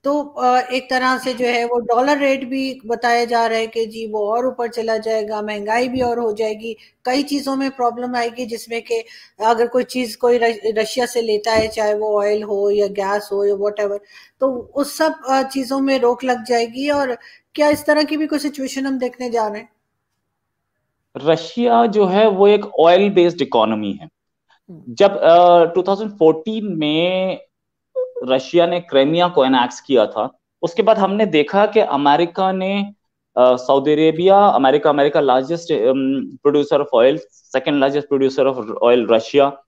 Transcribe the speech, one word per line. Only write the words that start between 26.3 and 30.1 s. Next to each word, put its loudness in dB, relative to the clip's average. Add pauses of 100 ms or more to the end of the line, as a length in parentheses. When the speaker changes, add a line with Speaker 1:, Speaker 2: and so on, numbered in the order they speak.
Speaker 2:
में -2 (840)
रशिया 2
ने -2
क्रीमिया 2
को 2
एनेक्स 0
किया 2
था, -6 (240)